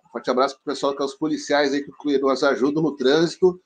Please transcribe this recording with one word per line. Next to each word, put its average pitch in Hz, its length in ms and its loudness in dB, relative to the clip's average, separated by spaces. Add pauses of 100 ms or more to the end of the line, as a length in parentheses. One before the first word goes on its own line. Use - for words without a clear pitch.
Um - 40 -20
forte 127 200 -6
abraço 131 260 2
pro 143 180 -8
pessoal 139 200 -2
que 139 60 -8
é 143 40 0
os 139 100 -6
policiais 143 580 -2
aí 147 100 -2
que 143 360 -2
nos 135 260 0
ajudam 143 380 2
no 147 120 -2
trânsito 165 720 2